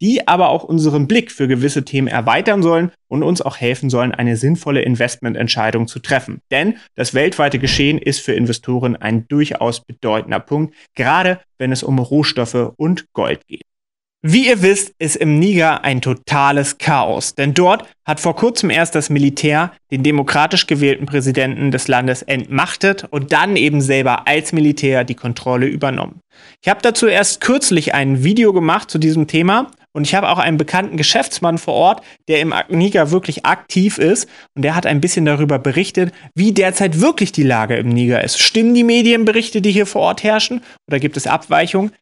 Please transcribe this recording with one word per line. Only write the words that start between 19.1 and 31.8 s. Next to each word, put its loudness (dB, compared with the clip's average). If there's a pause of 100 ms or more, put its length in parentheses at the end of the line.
Militär 2 (220)
den -2
demokratisch 0
gewählten 0
Präsidenten -2
des -4
Landes 0
entmachtet -2
und -4
dann 2
eben 2
selber 0
als 0
Militär 2
die -6
Kontrolle -2
übernommen. -6 (420)
Ich -2
habe 0
dazu 2
erst 2
kürzlich 0
ein 0
Video 4
gemacht 0
zu -4
diesem 2
Thema 2 (220)
und -4
ich 0
habe 0
auch 0
einen 0
bekannten -2
Geschäftsmann -2
vor -6
Ort, 2 (240)